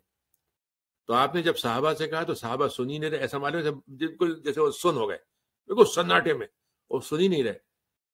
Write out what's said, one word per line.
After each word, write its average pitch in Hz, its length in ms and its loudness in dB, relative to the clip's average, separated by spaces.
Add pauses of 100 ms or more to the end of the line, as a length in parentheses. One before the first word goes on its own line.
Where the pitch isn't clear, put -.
(1080)
तो 117 80 0
आपने 143 280 2
जब 160 120 2
सहाबा 131 400 0
से 156 120 -4
कहा, 160 180 -4
तो 165 100 -4
सहाबा 131 340 -2
सुन 131 220 -6
ही 151 80 -6
नहीं 156 120 -4
रहे, 151 100 -4
ऐसा 135 180 -4
मालूम 147 240 -2
है 139 340 -6
बिल्कुल 160 480 -2
जैसे 147 160 -2
वो 147 100 4
सुन 170 260 0
हो 113 100 0
गए, 92 100 -4 (520)
बिल्कुल 214 160 6
सन्नाटे 170 500 2
में, 113 140 -8 (420)
वो 131 100 -2
सुन 151 200 -4
ही 190 80 4
नहीं 151 160 2
रहे। 98 120 -2 (580)